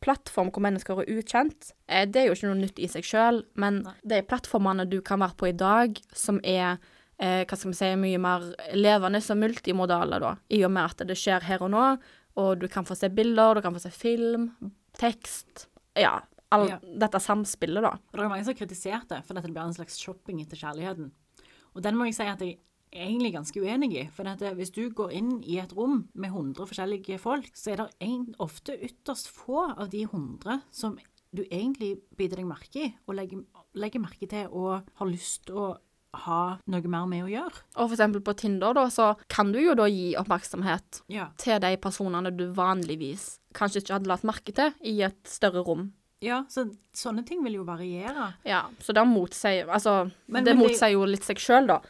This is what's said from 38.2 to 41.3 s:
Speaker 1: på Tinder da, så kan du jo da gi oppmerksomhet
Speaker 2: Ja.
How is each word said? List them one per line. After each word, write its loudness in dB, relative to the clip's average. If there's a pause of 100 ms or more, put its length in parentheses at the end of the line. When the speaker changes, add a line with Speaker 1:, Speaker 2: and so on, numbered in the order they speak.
Speaker 1:
på -2
Tinder 0
da, 4
så 4 (140)
kan 2
du 0
jo 6
da 4
gi 0
oppmerksomhet -4
Speaker 2:
Ja. -8